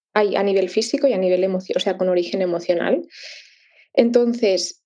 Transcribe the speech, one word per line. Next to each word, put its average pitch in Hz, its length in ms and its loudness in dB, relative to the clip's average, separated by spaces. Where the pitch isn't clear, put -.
Ay, 208 220 0
a 196 80 0
nivel 196 280 0
físico 277 360 0
y 262 60 2
a 196 60 0
nivel 180 260 2
emocio-, 190 320 -4
o 190 40 0
sea, 190 160 -2
con 185 120 0
origen 180 340 -2
emocional. 175 640 -2
Entonces, 233 920 2